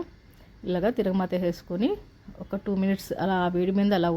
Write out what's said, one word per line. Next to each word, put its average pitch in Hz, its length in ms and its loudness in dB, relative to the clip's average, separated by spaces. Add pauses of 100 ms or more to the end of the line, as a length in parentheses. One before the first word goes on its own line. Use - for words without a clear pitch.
(680)
ఇలాగా 180 220 2 (100)
తిరగమాత 185 460 0
వేసుకొని 180 440 -2 (540)
ఒక 196 200 -6
టూ 202 100 -2 (100)
మినిట్స్ 190 280 -2 (120)
అలా 190 220 2
ఆ 175 120 0
వేడి 180 220 2
మీద 202 200 4
అలా 170 160 2